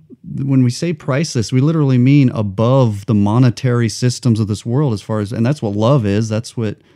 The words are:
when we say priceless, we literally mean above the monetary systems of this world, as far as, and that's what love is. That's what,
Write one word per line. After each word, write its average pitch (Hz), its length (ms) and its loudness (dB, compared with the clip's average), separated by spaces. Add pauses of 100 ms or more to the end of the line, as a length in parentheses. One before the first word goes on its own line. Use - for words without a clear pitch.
(360)
when 135 280 2
we 123 60 2
say 170 220 -4
priceless, 135 600 -4
we 131 80 2
literally 143 380 2
mean 131 320 4
above 110 760 0
the 110 80 0
monetary 120 760 2
systems 120 520 -2
of 104 80 -2
this 107 180 -6
world, 127 280 -2
as 95 80 -6
far 110 180 -4
as, 104 120 -6
and 113 140 -2
that's 147 160 -2
what 104 140 -4
love 113 300 2
is. 107 240 0
That's 110 260 -6
what, 110 220 -6 (180)